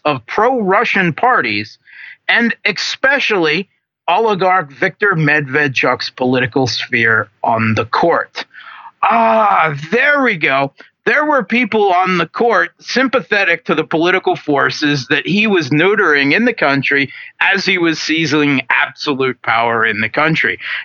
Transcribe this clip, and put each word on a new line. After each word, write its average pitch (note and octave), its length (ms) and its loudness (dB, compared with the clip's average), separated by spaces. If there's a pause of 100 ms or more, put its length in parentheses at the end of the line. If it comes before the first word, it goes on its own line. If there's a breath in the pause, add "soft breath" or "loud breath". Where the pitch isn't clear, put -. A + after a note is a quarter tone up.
of D3 220 -2
pro-Russian G#3 880 0
parties, B2+ 680 -2 (480 loud breath)
and A3 280 0 (100)
especially G3+ 1000 0 (400)
oligarch F#3 640 2
Viktor F#3+ 440 0
Medvedchuk's D3 960 0
political C3 560 0
sphere A2+ 640 0 (140)
on A2 320 0
the A2+ 100 -2
court. - 600 -2 (580 loud breath)
Ah, G#3 720 2 (140)
there C#4 320 2
we A3+ 160 0
go, C#3 340 0 (340 loud breath)
there C#4 200 0
were C#4+ 180 0
people A3 480 0
on F#3 260 0
the E3 100 -2
court A#3+ 520 0
sympathetic G#3 840 -2
to E3+ 100 -2
the D3+ 80 0
political F3 520 0
forces C#3 720 -2
that C#3+ 180 -2
he G#3 220 0
was E3+ 220 0
neutering D3+ 640 2
in A3 120 2
the A#3+ 80 0
country C#3 580 0 (280 loud breath)
as F#3+ 260 0
he F#3+ 120 0
was E3 220 0
seizing D3 680 0
absolute C3 720 -4
power A#2 440 0
in G#2+ 160 -2
the A2 80 -2
country. D3+ 500 -2 (260 loud breath)